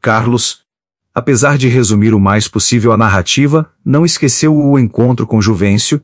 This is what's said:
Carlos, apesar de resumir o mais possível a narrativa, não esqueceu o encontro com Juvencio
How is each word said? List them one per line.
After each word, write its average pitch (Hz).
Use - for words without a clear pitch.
Carlos, 117
apesar 139
de 131
resumir 110
o 101
mais 101
possível 113
a 107
narrativa, 123
não 151
esqueceu 151
o 143
encontro 120
com 110
Juvencio 104